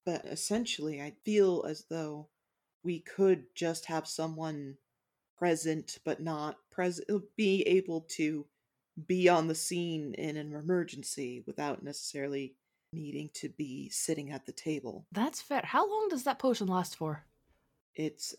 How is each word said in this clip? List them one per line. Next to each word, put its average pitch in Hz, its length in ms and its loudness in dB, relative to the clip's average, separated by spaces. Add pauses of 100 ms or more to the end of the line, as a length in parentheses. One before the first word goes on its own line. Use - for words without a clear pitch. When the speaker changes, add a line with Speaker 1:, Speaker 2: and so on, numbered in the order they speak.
Speaker 1:
But 170 180 -2
essentially, 160 760 -2
I 147 100 -8 (120)
feel 196 440 6
as 156 220 -6
though 151 380 -6 (540)
we 170 180 -2
could 185 440 4 (100)
just 165 320 -2
have 160 200 -2
someone 156 720 -4 (600)
present, 160 680 2
but - 180 0
not 151 340 -2 (140)
pres-, 180 300 0 (360)
be 196 260 6
able 175 400 4 (100)
to 151 340 0 (600)
be 185 220 6
on 165 200 8
the 160 60 0
scene 160 600 -2
in 151 220 -4
an 151 180 -6
emergency 143 920 -2
without 143 360 -4
necessarily 139 720 -4 (380)
needing 151 420 -8
to - 160 -8
be 135 400 -8
sitting 147 400 -4
at 139 160 -10
the - 60 -10
table. 131 600 -6
Speaker 2:
That's 247 300 -2
fair. 277 220 -2
How 370 260 2
long 427 180 0
does 294 160 -2
that - 140 0
potion 233 300 2
last 185 280 0
for? 156 280 -4 (680)
Speaker 1:
It's - 440 -6